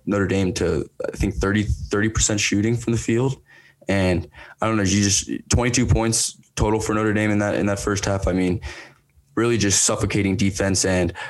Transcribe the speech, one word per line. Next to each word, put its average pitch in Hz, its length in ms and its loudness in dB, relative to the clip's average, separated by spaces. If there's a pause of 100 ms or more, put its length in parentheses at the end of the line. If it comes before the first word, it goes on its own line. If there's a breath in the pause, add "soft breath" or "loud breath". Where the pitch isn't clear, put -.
Notre 98 220 0
Dame 95 280 0
to, 85 340 -2 (180)
I - 80 -8
think, - 200 -2
thirty, 101 280 2
thirty 104 460 0
percent 107 300 0
shooting 107 360 0
from 117 180 -2
the 113 60 0
field. 127 420 0 (460 loud breath)
And 92 400 0 (320 loud breath)
I 107 60 -2
don't 110 120 0
know, 104 40 2
you 98 220 2
just, 98 260 0 (200)
twenty-two 120 360 2
points 110 500 0 (200)
total 107 240 2
for 107 160 -2
Notre 107 180 0
Dame 107 160 2
in 104 80 2
that, 104 160 0
in 90 140 0
that 101 100 -2
first 101 280 -2
half. 98 220 0
I 87 60 0
mean, 90 260 0 (760 loud breath)
really 117 240 2
just 98 240 2
suffocating 98 520 0
defense. 98 480 0
And 90 300 0 (160 loud breath)